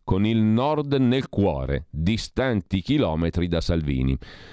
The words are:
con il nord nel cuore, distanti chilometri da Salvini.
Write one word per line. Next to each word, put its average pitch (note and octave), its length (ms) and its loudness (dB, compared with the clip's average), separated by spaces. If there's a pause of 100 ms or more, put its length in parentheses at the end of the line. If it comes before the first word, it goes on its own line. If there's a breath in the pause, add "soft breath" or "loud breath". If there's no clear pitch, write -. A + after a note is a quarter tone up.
con F#2+ 240 0
il A2+ 120 2
nord C#3 560 2
nel C3 340 2
cuore, C#2 600 -2
distanti G2+ 920 -2
chilometri E2+ 640 0
da E2+ 140 0
Salvini. C#2 580 0 (340 loud breath)